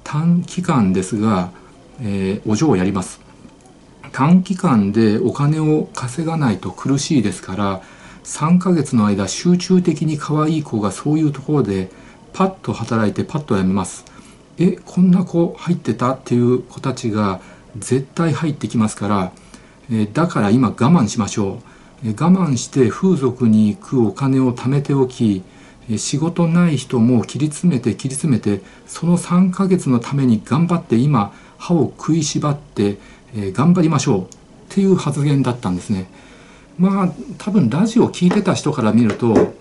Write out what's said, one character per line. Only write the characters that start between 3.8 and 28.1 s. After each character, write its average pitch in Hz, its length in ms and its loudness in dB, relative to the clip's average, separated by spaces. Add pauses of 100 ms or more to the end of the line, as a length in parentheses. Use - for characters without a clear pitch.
短 175 320 4
期 185 140 -4
間 113 340 2
で 110 280 2
お 110 140 0
金 151 280 0
を 156 340 2
稼 139 320 -6
が 165 100 -4
な 156 160 0
い 92 60 -2
と 95 140 -8
苦 135 260 -2
し 139 220 2
い - 20 0
で 98 100 -2
す - 80 -10
か 95 140 -10
ら、 98 280 -4 (400)
三 170 360 0
ヶ 185 140 2
月 147 240 0
の 107 100 4
間、 98 220 0
集 180 300 0
中 185 240 2
的 170 240 0
に 151 120 -2
可 147 220 -2
愛 156 180 0
い 147 40 -4
子 113 180 -4
が 101 120 -2
そ 147 220 -2
う 156 40 2
い 160 40 2
う 147 100 2
と - 100 -12
こ 151 120 -2
ろ 139 80 4
で、 95 280 -2 (420)
パ 190 140 2
ッ 190 160 -4
と 120 100 -4
働 113 360 -2
い 98 40 -2
て - 100 -4
パ - 160 -6
ッ 147 40 -4
と 110 140 -2
辞 95 60 0
め 92 100 2
ま 98 120 -2
す。 - 200 -12 (540)
え、 180 260 2
こ - 160 -4
ん 185 100 6
な 180 140 4
子 175 340 0
入 170 160 -2
っ - 20 0
て - 180 -4
た？」 123 180 -2
っ - 120 -6
て 123 100 -2
い 120 60 2
う 123 220 2
子 - 180 -18
た 131 140 -4
ち 120 160 -6
が 101 300 -2 (380)
絶 131 360 -2
対 170 180 0
入 160 180 -2
っ 143 40 -4
て - 140 -8
き 123 100 -2
ま 107 100 2
す - 80 -8
か 104 120 -6
ら、 98 240 -2 (580)
え 110 140 0
ー、 104 80 -6
だ 160 140 0
か 170 140 -4
ら 101 100 0
今 120 180 4
我 90 40 -2
慢 135 360 2
し - 100 -4
ま 101 100 -2
し - 100 -6
ょ 101 200 -4 (460)
う。 113 40 -4
え - 40 -2
ー、 107 120 -4
我 180 220 4
慢 139 100 0
し - 120 -8
て 139 200 0
風 190 280 0
俗 127 320 0
に 107 200 4
行 101 100 -4
く 123 280 -2
お 101 60 -4
金 135 280 0
を 127 140 0
貯 123 140 -6
め 139 120 0
て 143 140 -4
お 135 120 2
き、 104 360 -2 (480)
え 110 40 -2
ー、 104 40 -4
仕 - 180 -6
事 170 320 0
な 175 220 2
い 139 80 0
人 - 200 -4
も 113 260 4
切 - 160 -10
り 151 80 0
詰 170 240 0
め 127 80 -2
て 110 140 0
切 - 140 -8
り 131 60 -6